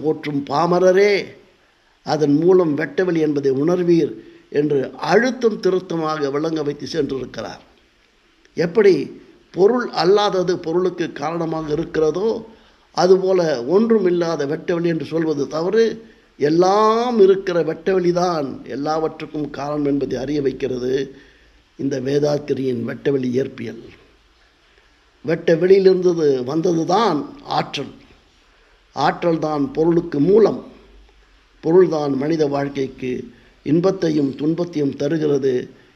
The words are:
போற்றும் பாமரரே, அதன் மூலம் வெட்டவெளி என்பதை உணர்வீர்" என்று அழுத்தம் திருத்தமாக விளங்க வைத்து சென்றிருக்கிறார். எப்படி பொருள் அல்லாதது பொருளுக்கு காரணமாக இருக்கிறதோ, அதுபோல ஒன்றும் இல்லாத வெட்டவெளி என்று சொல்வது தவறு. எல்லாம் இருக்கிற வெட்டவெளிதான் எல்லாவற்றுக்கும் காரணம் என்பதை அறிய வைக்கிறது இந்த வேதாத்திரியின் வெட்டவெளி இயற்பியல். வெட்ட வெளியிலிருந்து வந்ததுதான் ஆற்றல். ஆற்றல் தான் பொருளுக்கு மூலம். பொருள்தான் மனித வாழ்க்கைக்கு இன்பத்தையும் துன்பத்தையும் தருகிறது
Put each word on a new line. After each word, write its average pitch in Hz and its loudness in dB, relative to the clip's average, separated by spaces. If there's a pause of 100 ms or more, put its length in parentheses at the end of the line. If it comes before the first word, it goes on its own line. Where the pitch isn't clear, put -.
போற்றும் 147 -4
பாமரரே, 180 4 (800)
அதன் 147 0
மூலம் 170 4
வெட்டவெளி 170 -2
என்பதை 143 0
உணர்வீர்" 165 2 (360)
என்று 143 0
அழுத்தம் 220 0
திருத்தமாக 165 -2
விளங்க 156 -2
வைத்து 143 -6
சென்றிருக்கிறார். 127 -6 (920)
எப்படி 170 0 (300)
பொருள் 226 2
அல்லாதது 185 2
பொருளுக்கு 170 -2
காரணமாக 160 -6
இருக்கிறதோ, 165 -2 (420)
அதுபோல 180 2
ஒன்றும் 208 4
இல்லாத 170 0
வெட்டவெளி 170 -4
என்று 160 -2
சொல்வது 151 -2
தவறு. 190 0 (520)
எல்லாம் 214 2
இருக்கிற 190 4
வெட்டவெளிதான் 170 -2
எல்லாவற்றுக்கும் 151 -6
காரணம் 147 -6
என்பதை 135 -2
அறிய 143 -4
வைக்கிறது 131 -4 (600)
இந்த 139 -4
வேதாத்திரியின் 139 -2
வெட்டவெளி 135 -4
இயற்பியல். 120 -6 (1400)
வெட்ட 165 2
வெளியிலிருந்து 175 4
வந்ததுதான் 165 0 (180)
ஆற்றல். 143 -6 (1000)
ஆற்றல் 165 0
தான் 147 -2
பொருளுக்கு 165 0
மூலம். 190 2 (880)
பொருள்தான் 156 2
மனித 151 0
வாழ்க்கைக்கு 139 -4 (520)
இன்பத்தையும் 156 0
துன்பத்தையும் 156 -2
தருகிறது 143 -2 (260)